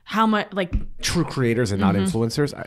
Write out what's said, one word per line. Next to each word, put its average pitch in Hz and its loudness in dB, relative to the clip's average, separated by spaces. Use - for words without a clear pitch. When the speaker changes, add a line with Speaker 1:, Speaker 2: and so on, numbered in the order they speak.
Speaker 1:
how 220 2
much, 214 2
like, 185 -2
Speaker 2:
True 170 0
creators 117 0
and 98 0
not 98 4
Speaker 1:
Mm-hmm. - 2
Speaker 2:
influencers, 117 0
I, - -12